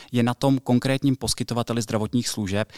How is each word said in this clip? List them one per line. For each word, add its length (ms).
je 100
na 120
tom 240
konkrétním 580
poskytovateli 640
zdravotních 460
služeb, 500